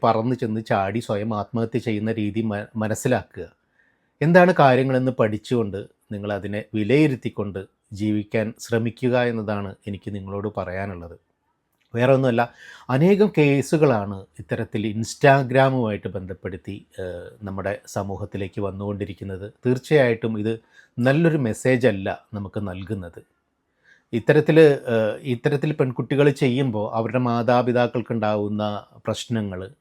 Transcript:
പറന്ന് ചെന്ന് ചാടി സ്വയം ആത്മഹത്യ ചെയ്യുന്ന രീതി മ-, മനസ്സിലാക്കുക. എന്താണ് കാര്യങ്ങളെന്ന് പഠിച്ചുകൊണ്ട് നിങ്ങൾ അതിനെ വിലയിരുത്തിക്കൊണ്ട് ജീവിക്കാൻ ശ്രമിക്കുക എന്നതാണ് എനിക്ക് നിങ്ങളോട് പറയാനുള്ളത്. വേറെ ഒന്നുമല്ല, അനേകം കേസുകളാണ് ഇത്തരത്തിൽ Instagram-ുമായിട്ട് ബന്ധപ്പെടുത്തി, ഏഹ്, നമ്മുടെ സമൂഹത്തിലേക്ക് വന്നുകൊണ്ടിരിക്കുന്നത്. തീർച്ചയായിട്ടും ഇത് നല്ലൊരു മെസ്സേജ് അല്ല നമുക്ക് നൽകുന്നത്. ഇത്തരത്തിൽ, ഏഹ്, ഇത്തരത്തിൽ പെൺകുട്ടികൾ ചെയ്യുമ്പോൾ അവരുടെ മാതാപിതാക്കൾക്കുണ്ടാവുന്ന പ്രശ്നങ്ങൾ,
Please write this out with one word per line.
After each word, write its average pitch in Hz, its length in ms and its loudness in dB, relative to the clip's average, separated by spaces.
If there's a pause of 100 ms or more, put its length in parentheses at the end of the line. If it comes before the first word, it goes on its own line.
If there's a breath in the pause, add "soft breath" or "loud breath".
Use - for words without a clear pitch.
പറന്ന് 113 320 2
ചെന്ന് 110 280 -4
ചാടി 104 340 -2
സ്വയം 110 360 -4
ആത്മഹത്യ 113 440 -4
ചെയ്യുന്ന 107 340 -4
രീതി 104 280 -4
മ-, 104 240 -4 (120)
മനസ്സിലാക്കുക. 107 680 -2 (800)
എന്താണ് 175 360 6
കാര്യങ്ങളെന്ന് 131 540 4
പഠിച്ചുകൊണ്ട് 107 720 -2 (260)
നിങ്ങൾ 104 200 -6
അതിനെ 101 320 -6 (100)
വിലയിരുത്തിക്കൊണ്ട് 107 920 0 (280)
ജീവിക്കാൻ 107 640 -2
ശ്രമിക്കുക 117 640 -2
എന്നതാണ് 104 520 -4 (120)
എനിക്ക് 104 280 -10
നിങ്ങളോട് 98 420 -8
പറയാനുള്ളത്. 90 600 -10 (760)
വേറെ 127 200 6
ഒന്നുമല്ല, 120 380 2 (380 loud breath)
അനേകം 185 480 4
കേസുകളാണ് 131 880 2 (120)
ഇത്തരത്തിൽ 110 560 -4
Instagram-ുമായിട്ട് 127 1120 2
ബന്ധപ്പെടുത്തി, 95 800 -12 (120)
ഏഹ്, 87 320 -10 (120)
നമ്മുടെ 95 440 -6
സമൂഹത്തിലേക്ക് 98 760 -8
വന്നുകൊണ്ടിരിക്കുന്നത്. 98 920 -8 (140)
തീർച്ചയായിട്ടും 123 760 0
ഇത് 113 200 -4 (380 soft breath)
നല്ലൊരു 151 380 4
മെസ്സേജ് 127 500 2
അല്ല 98 380 -2 (100)
നമുക്ക് 101 340 -8
നൽകുന്നത്. 92 540 -10 (920 soft breath)
ഇത്തരത്തിൽ, 151 480 4
ഏഹ്, 123 600 4
ഇത്തരത്തിൽ 143 520 -2
പെൺകുട്ടികൾ 139 580 2
ചെയ്യുമ്പോൾ 123 640 0
അവരുടെ 113 240 -2
മാതാപിതാക്കൾക്കുണ്ടാവുന്ന 117 1700 0 (220)
പ്രശ്നങ്ങൾ, 104 640 -6 (100)